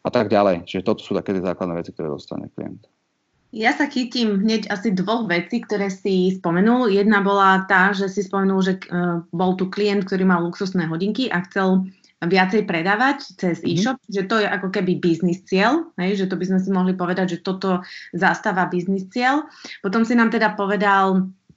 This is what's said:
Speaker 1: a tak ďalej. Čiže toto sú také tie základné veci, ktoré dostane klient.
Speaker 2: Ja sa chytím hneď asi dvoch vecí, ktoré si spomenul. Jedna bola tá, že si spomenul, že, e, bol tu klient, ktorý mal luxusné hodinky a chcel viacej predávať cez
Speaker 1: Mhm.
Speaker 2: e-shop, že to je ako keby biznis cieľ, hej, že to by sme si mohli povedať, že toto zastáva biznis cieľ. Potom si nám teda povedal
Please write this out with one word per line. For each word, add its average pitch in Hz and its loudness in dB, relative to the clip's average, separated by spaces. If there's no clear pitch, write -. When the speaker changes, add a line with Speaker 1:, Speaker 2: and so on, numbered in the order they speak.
Speaker 1:
a - -4
tak 110 0
ďalej. 98 4
Čiže 92 -6
toto 107 -2
sú - -6
také 95 -2
tie 90 -2
základné 85 -4
veci, - -16
ktoré 82 -8
dostane - -10
klient. 101 -12
Speaker 2:
Ja 233 0
sa 285 -2
chytím 233 0
hneď 220 0
asi 202 -2
dvoch 202 -2
vecí, 175 -2
ktoré 202 -4
si 190 2
spomenul. 214 2
Jedna 202 4
bola 190 4
tá, 196 4
že 196 -2
si 190 -4
spomenul, 196 0
že, 190 -2
e, 175 -2
bol 185 2
tu 185 -2
klient, 202 0
ktorý 190 0
mal 175 4
luxusné 185 -4
hodinky 202 -2
a 180 -2
chcel 190 0
viacej 185 2
predávať 214 0
cez 170 -2
Speaker 1:
Mhm. - -4
Speaker 2:
e-shop, 226 0
že 190 -4
to 220 0
je 202 0
ako 190 -4
keby 185 -2
biznis 175 0
cieľ, 240 2
hej, 190 -2
že 190 0
to 190 -4
by 180 -4
sme 190 0
si 190 -4
mohli 185 0
povedať, 180 -2
že - -16
toto 190 -2
zastáva 180 0
biznis 190 -2
cieľ. 269 0
Potom 220 0
si 226 0
nám 233 4
teda 220 2
povedal 196 2